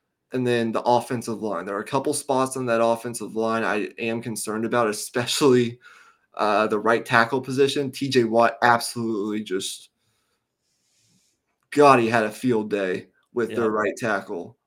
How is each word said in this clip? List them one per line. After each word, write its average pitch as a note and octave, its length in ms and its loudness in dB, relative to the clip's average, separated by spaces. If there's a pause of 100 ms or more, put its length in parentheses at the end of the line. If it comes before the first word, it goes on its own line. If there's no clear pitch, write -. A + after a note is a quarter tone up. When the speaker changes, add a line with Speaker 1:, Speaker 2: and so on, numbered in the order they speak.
(320)
Speaker 1:
and B2+ 140 -2
then A#2 240 0
the G#2+ 120 -4
offensive A#2 600 -2
line. F#2+ 240 -6
There G2 100 -6
are G#2 40 -4
a G#2+ 40 -8
couple C#3+ 300 -2
spots C3 420 -2
on C3 100 -6
that A#2 180 2
offensive A2+ 520 -4
line A2+ 280 -2
I G2+ 240 -2 (100)
am A2+ 240 -6
concerned A2 420 -6
about, A#2 240 0
especially, B2 880 0 (560)
uh, G#2 340 2
the G#2+ 100 0
right A2 260 2
tackle B2 360 2
position. C3+ 500 0
T C#3 180 -6
J B2+ 160 4
Watt A2+ 380 2
absolutely A2+ 800 0
just, G2 480 -8 (1800)
God, C#3+ 280 8
he A#2 100 2
had A2+ 160 2
a G#2+ 60 -2
field A2 400 -2
day F#2+ 380 -4 (260)
with A#2 160 -2
Speaker 2:
Yeah. A2 100 -4
Speaker 1:
their A2+ 100 0
right G#2+ 260 -2
tackle G2+ 600 -6 (100)